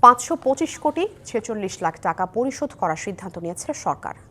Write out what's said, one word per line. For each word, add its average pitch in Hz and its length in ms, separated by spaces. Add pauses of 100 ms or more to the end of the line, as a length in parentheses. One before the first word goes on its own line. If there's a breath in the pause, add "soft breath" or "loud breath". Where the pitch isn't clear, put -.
পাঁচশো 247 320 (100)
পঁচিশ 269 280 (100)
কোটি 302 220 (240)
ছেচল্লিশ 214 460 (100)
লাখ 165 100 (120)
টাকা 175 180 (120)
পরিশোধ 262 340 (100)
করার 160 260
সিদ্ধান্ত 185 380
নিয়েছে 170 240 (160)
সরকার - 300 (160)